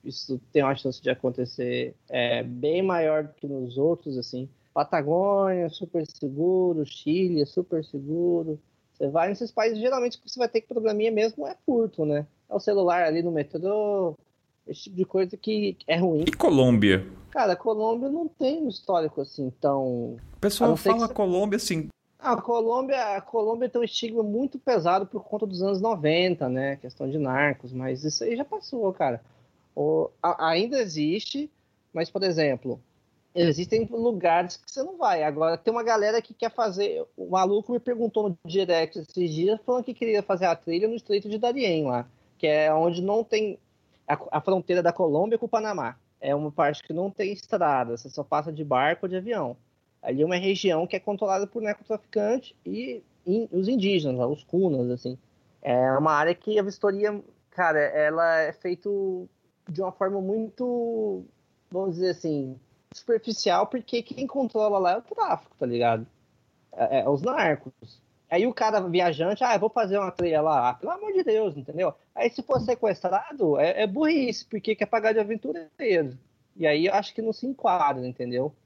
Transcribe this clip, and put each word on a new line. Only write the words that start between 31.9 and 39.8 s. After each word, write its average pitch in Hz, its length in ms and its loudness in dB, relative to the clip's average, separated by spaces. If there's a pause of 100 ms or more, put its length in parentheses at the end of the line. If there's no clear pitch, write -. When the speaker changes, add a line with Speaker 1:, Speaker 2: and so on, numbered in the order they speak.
Speaker 1:
mas, 165 160 -4
por 190 140 -6
exemplo, 147 580 0 (540)
existem 175 560 2
lugares 180 640 2
que - 140 -20
você 269 120 -6
não 359 140 -8
vai. 185 260 2
Agora, 156 360 0
tem - 120 -2
uma 233 120 -2
galera 220 400 2
que - 100 -20
quer 226 180 -4
fazer. 202 540 -2 (100)
O 180 140 -10
maluco 190 440 2
me 240 80 0
perguntou 226 500 -2
no 170 160 -8
direct 170 520 0
esses 170 360 -4
dias, 202 320 0
falando 247 180 0